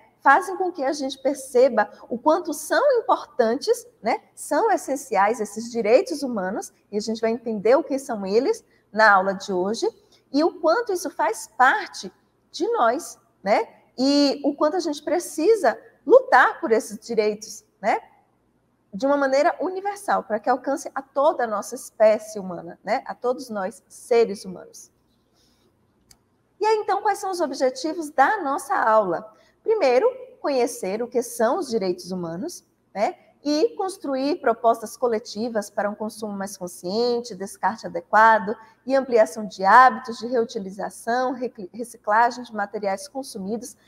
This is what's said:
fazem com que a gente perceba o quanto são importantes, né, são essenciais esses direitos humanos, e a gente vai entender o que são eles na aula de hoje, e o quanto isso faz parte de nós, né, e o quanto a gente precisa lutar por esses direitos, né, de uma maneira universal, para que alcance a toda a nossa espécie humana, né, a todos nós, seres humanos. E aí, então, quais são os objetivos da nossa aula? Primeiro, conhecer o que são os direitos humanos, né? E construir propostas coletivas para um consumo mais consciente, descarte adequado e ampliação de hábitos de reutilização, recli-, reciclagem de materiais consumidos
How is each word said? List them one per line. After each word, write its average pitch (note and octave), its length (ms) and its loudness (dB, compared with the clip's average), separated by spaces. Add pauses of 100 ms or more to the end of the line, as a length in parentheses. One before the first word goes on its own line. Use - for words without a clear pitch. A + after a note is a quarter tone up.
(200)
fazem F4+ 360 4
com F4+ 140 -2
que C#4+ 140 -6
a C#4 80 0
gente C4+ 260 -6
perceba B3 720 2 (180)
o A#3+ 80 -6
quanto D#4 380 0
são B4 380 2
importantes, E4 920 0 (160)
né, C4 220 -2 (140)
são F#4 340 0
essenciais A#3+ 680 0
esses A3 280 -10
direitos B3 540 2
humanos, A#3 500 -6 (200)
e G3+ 40 -4
a G#3+ 40 -4
gente A3 200 -4
vai A3+ 120 0
entender A3+ 420 0
o D#4+ 80 4
que C4+ 160 -4
são A3+ 260 -8
eles B3+ 400 0 (280)
na G#3+ 200 6
aula F#3+ 220 4
de F#3+ 180 -8
hoje, F#3+ 320 -2 (480)
e D4 120 2
o F4+ 160 -2
quanto G4+ 320 0
isso E4+ 180 -4
faz E4+ 380 -4 (100)
parte C#4+ 540 2 (400)
de F4+ 180 -4
nós, D4+ 480 -2 (240)
né, B3+ 260 0 (300)
e C#4 460 2
o C#4+ 100 0
quanto D4+ 220 0
a F4 40 -2
gente D4 220 -6
precisa E4+ 720 0 (300)
lutar F4 540 6
por D4+ 100 -2
esses A3 300 -2
direitos, G#3+ 640 -4 (160)
né, B3 200 0 (920)
de G3 120 -6
uma C#4+ 100 4
maneira C#4 440 2
universal, F#4 640 -4
para G#3+ 160 -4
que G#3+ 100 -8
alcance C4+ 460 -2
a C4+ 80 -8
toda C#4 400 0
a A#3 60 -2
nossa G#3+ 260 -6
espécie G#3+ 640 0
humana, F3 460 -12
né, A#3 220 -2
a G3 80 -10
todos A#3+ 360 -4
nós, G#3 380 -8
seres A3 560 0
humanos. - 440 -18 (1700)
E G4 40 -2
aí, A4 120 2
então, G#4 260 -2
quais G4+ 160 0
são F#4+ 140 -6
os F4 80 -4
objetivos D4 720 -4
da F#4 300 2
nossa E4+ 360 -4
aula? G#3+ 580 2 (300)
Primeiro, G4 460 4 (300)
conhecer A#3 640 -2
o - 20 -8
que A#3 160 -2
são B3 360 0
os D4 100 -6
direitos F#3 420 -4
humanos, F3+ 540 -8 (280)
né? A#3 220 -2 (300)
E D4+ 320 0
construir D4 640 -4
propostas A3+ 560 0
coletivas A3+ 760 -4
para G3+ 180 -4
um G#3 60 -8
consumo G#3+ 380 -10
mais G3 240 -10
consciente, A#3 760 -4
descarte G3 540 -6
adequado G#3 720 2 (280)
e C4 120 0
ampliação A3+ 500 2
de F#3+ 180 -6
hábitos A3+ 540 6
de G#3+ 80 -8
reutilização, A3+ 1080 -4
recli-, A#3+ 400 -10
reciclagem A#3 720 0
de A#3 100 -18
materiais G3+ 540 -6
consumidos A#3 680 -10 (120)